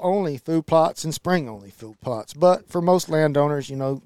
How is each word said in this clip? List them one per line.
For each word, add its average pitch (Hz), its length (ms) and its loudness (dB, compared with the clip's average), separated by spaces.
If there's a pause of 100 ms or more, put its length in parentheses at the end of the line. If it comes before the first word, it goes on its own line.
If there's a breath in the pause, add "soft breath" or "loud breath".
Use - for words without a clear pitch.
only 180 340 0
food 160 280 -2
plots 165 360 2
and 156 100 -4
spring 170 360 -2
only 101 220 -16
food 110 300 -20
plots. 113 320 -8
But 180 380 2
for 175 100 -4
most 180 280 2
landowners, 147 600 2
you 135 80 -10
know, 135 300 -4